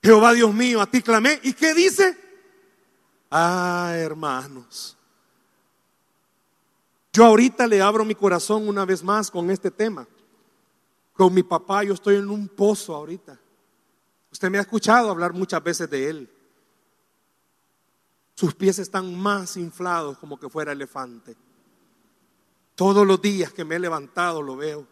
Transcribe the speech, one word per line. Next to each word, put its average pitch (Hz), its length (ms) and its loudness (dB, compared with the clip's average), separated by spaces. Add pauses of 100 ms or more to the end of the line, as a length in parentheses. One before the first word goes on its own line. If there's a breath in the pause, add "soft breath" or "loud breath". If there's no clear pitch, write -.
"Jehová 220 300 8
Dios 233 200 4
mío, 233 280 0
a 196 60 0
ti 254 140 0
clamé". 233 420 2
¿Y 262 100 -2
qué 320 200 0
dice? 370 440 2 (1120)
Ah, 175 640 -2
hermanos. 139 1000 -8 (2250)
Yo 226 120 8
ahorita 233 420 6
le 208 140 2
abro 214 220 2
mi 214 120 -4
corazón 208 520 0
una 202 180 -2
vez 185 160 -2
más 202 300 -2
con 175 180 -4
este 190 220 -4
tema. 202 340 -6 (1080)
Con 185 200 4
mi 185 100 2
papá 190 400 -2
yo 202 100 -4
estoy 202 240 0
en 202 120 -6
un 208 200 -8
pozo 202 460 -2
ahorita. 151 440 -18 (920)
Usted - 180 -6
me 196 80 -2
ha 208 40 0
escuchado 220 480 2
hablar 175 240 -4
muchas 180 300 -6
veces 170 260 -6
de 139 200 -4
él. 151 200 -12 (2000)
Sus 165 180 -2
pies 190 260 -2
están 185 380 -8
más 196 400 -6
inflados 170 600 -8
como 147 220 -18
que 143 100 -16
fuera 147 220 -8
elefante. 127 640 -14 (1400)
Todos 196 300 4
los 190 160 2
días 196 300 -2
que 170 140 -12
me 160 100 -8
he 175 40 -6
levantado 165 640 -6
lo 135 140 -10
veo. 147 360 -12